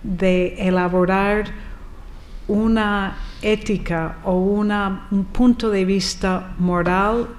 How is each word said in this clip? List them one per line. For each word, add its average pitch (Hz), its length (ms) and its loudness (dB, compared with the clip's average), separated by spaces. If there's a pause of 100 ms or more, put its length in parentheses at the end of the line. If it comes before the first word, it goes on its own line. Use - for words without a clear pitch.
de 180 540 2
elaborar 185 880 2 (1000)
una 208 720 2 (240)
ética 196 840 -2
o 190 160 0
una, 202 720 0
un 196 140 2
punto 240 440 4
de 196 160 2
vista 190 720 -2
moral 180 720 2 (120)